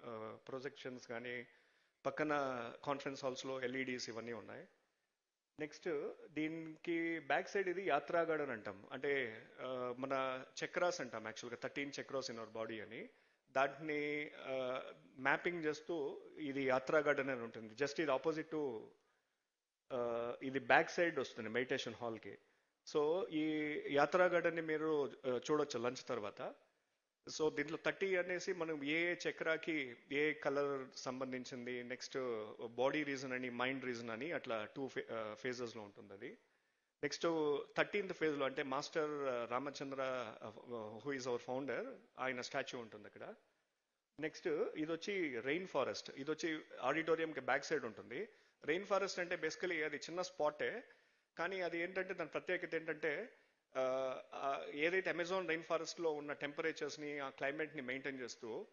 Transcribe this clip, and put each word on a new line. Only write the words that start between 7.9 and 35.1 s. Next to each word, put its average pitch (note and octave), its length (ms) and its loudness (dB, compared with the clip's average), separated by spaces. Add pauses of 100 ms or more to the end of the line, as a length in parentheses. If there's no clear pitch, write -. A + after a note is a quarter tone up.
గార్డెన్ D#3 300 2
అంటాం. G#2 420 -6
అంటే, B2+ 540 0 (140)
ఆ, B2+ 380 -2
మన C3 460 0 (200)
చక్రాస్ F3 360 2
అంటాం, A#2 240 -6
actually A2+ 380 -6
థర్టీన్ C#3+ 300 -2
chakras C3 400 -4
in A2+ 120 -6
our A2 180 -6
body A2 200 -4
అని. B2 260 -10 (420)
దాన్ని, D3 840 2
ఆ, C3 460 -2 (360)
మ్యాపింగ్ D#3+ 460 4
చేస్తూ D3+ 560 0 (180)
ఇది C#3 260 0
యాత్రా C3 340 6
గార్డెన్ C#3+ 320 4
అని B2 120 0
ఉంటుంది. A2+ 320 -8
Just C#3 280 0
ఇది D#3 80 4
opposite D3+ 440 2
to, C3+ 260 0 (1120)
ఆ, A#2+ 500 0
ఇది C3+ 160 2
బ్యాక్ C3+ 320 8
సైడ్ E3+ 280 4
వస్తుంది A#2 300 -2
మెడిటేషన్ B2+ 460 0
హాల్ A2+ 240 -4
కి. G2+ 200 -12 (580)
So D#3 320 4
ఈ D#3 540 0 (120)
యాత్రా D3+ 300 8
గార్డెన్ E3+ 320 4
ని E3 60 0
మీరు, D#3 500 2 (140)
ఆ, B2 140 2 (100)
చూడొచ్చు D3 280 4
లంచ్ B2 300 -2
తర్వాత. A2 460 -4 (760)
So D#3 260 2
దీంట్లో D3 300 0
థర్టీ F#3 320 2
అనేసి F3+ 360 0
మనం D#3+ 320 -2
ఏ E3 300 2
చక్రాకి D#3 840 -2 (160)
ఏ D3+ 200 6
కలర్ C#3 640 0
సంబంధించింది, B2+ 840 -4
నెక్స్ట్ B2 360 -6 (480)
బాడీ C3 360 4
రీజన్ C3+ 300 -2
అని, B2+ 180 -2
మైండ్ B2+ 340 0
రీజన్ A#2+ 260 -4
అని, B2 220 -4
అట్లా A2+ 440 -2
టూ C#3 120 -2
ఫే-, - 240 -6